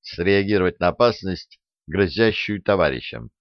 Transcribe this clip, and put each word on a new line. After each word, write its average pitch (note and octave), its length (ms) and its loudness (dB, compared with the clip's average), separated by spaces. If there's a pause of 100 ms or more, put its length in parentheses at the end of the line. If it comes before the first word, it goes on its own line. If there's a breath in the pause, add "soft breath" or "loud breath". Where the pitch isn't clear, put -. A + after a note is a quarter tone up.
среагировать G2 760 0
на F2 100 4
опасность, F#2+ 680 -2 (280)
грозящую G2+ 720 0
товарищам C2+ 800 -2